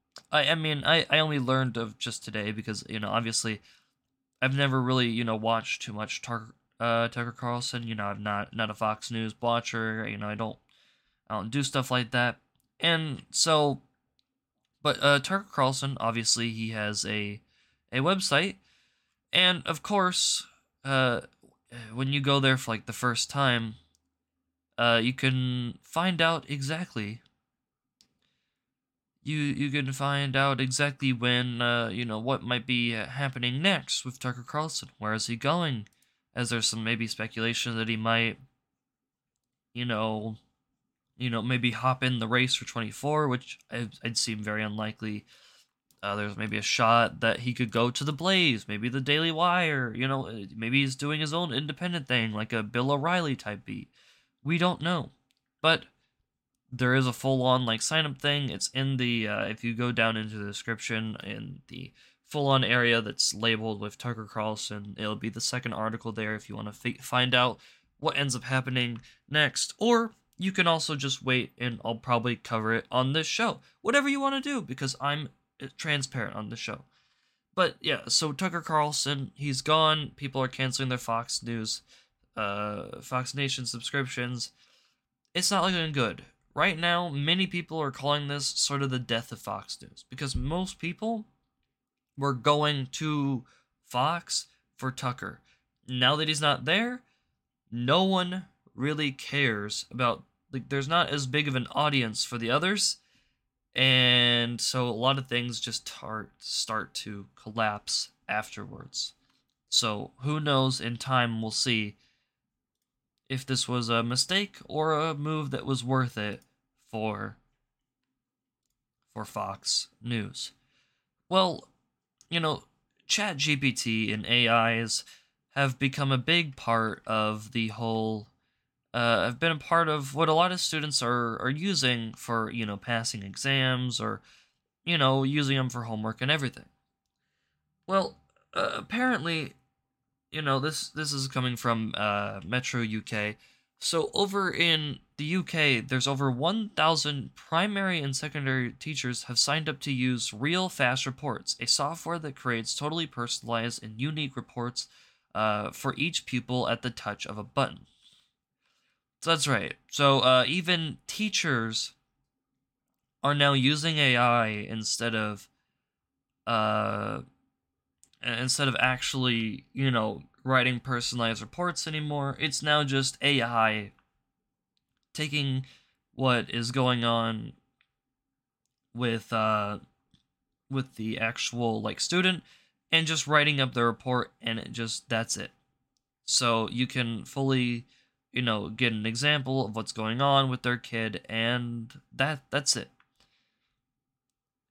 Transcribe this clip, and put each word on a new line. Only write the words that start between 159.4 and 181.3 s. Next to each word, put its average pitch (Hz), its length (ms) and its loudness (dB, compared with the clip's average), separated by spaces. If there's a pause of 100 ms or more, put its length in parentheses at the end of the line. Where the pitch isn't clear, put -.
right. 104 260 0 (160)
So, 139 300 6
uh, 127 260 6
even 165 600 -2
teachers 131 840 -2 (1300)
are 139 120 2
now 143 180 6
using 147 460 2
A 135 180 6
I 120 300 6
instead 110 680 -4
of, 107 340 -4 (960)
uh, 107 760 0 (1040)
instead 131 460 0
of 127 100 0
actually, 123 920 0
you 135 180 2
know, 110 320 0 (220)
writing 127 360 2
personalized 120 600 -2
reports 170 460 -4
anymore. 147 540 -4
It's 151 220 -2
now 151 200 4
just 135 400 0
A 139 200 4
I 110 500 2 (1200)
taking 139 520 -2 (480)
what 123 360 2
is 117 220 -4
going 123 320 2
on 113 480 0 (1400)
with, 117 380 -2
uh, 107 460 2 (880)
with 131 280 -4
the 110 220 -4
actual, 113 640 -2